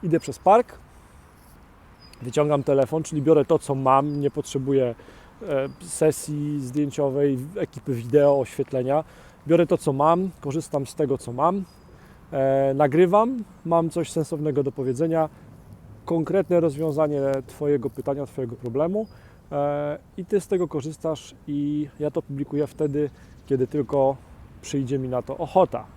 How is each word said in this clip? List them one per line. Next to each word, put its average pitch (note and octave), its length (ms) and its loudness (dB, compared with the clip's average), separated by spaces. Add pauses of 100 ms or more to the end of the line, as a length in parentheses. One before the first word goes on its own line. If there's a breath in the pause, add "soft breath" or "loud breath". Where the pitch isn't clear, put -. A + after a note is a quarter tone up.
idę E3 160 0
przez - 200 -10
park, A3 400 4 (1400)
wyciągam C#3+ 420 0
telefon, C#3+ 400 2
czyli D3+ 180 -4
biorę D3+ 240 6
to, D#3 140 2
co - 160 -4
mam, C#3 460 2
nie C#3 100 0
potrzebuję, C3+ 640 -2 (460 loud breath)
e, C#3 280 -4 (120)
sesji D3 800 -2
zdjęciowej, C#3 760 0 (180)
ekipy D3 380 -6
wideo, C#3 460 4
oświetlenia. C3 640 -2 (440 loud breath)
Biorę E3 200 4
to, F3 100 2
co C#3+ 160 -2
mam, E3 360 2 (120)
korzystam C#3+ 460 -4
z - 80 -18
tego, C3+ 220 0
co A#2+ 160 -10
mam, F3 300 0 (680 loud breath)
e, C3+ 420 2
nagrywam, F3+ 680 4 (220)
mam E3 240 2
coś E3 220 -4
sensownego D3 520 -2
do C3 80 -2
powiedzenia, D#3 580 -2 (760 loud breath)
konkretne E3+ 540 0
rozwiązanie D3+ 640 0 (260)
Twojego C#3+ 420 -2
pytania, C#3 360 -6
Twojego A#2+ 300 -8
problemu, D#3 520 -2 (440 loud breath)
e, D3 480 -4 (180)
i F#3 80 -10
Ty G3+ 140 0
z - 80 -8
tego F3+ 200 0
korzystasz D3+ 680 -6 (120)
i D3 400 -4 (120)
ja D3 120 -2
to E3 100 -4
publikuję C#3+ 460 -4
wtedy, D3 420 -2 (360 loud breath)
kiedy B2+ 220 0
tylko C#3 480 0 (460)
przyjdzie C3+ 380 -4
mi C3 100 -6
na B2 120 -2
to - 160 -10
ochota. D3 480 2 (120)